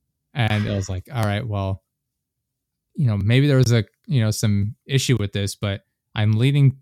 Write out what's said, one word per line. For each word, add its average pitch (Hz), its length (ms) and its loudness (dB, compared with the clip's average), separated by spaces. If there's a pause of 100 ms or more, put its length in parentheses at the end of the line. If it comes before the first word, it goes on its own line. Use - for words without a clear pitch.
(340)
And 107 320 0
it 104 80 -4
was 98 140 -4
like, 92 240 -8
"All 120 120 -4
right, 101 220 -2
well, 98 380 -4 (1120)
you 151 120 -2
know, 107 100 0
maybe 120 300 2
there 139 120 4
was 117 140 4
a, 113 120 2 (220)
you 143 140 0
know, 110 120 2
some 104 420 0 (120)
issue 135 320 0
with 101 140 -6
this, 101 220 -4
but 98 320 -6 (280)
I'm 107 180 0
leaning 135 500 2